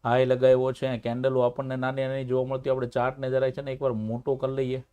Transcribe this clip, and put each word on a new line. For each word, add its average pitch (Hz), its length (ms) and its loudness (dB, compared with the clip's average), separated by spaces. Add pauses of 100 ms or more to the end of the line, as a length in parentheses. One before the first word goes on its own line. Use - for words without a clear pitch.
હાઈ 123 280 4
લગાવ્યો 127 420 4
છે, 135 120 -6
અહીંયા 123 220 -4
કેન્ડલો 127 400 2
આપણને 131 300 -4
નાની 131 300 -2
નાની 131 240 -4
જોવા 127 200 0
મળતી. 131 240 0
આપણે 123 200 -4
ચાર્ટને 131 380 -2
જરાક 131 220 0
છે 143 60 -8
ને, 135 140 -6
એકવાર 131 180 -2 (100)
મોટો 123 340 -2
કરી 131 240 -4
લઈએ 127 320 -4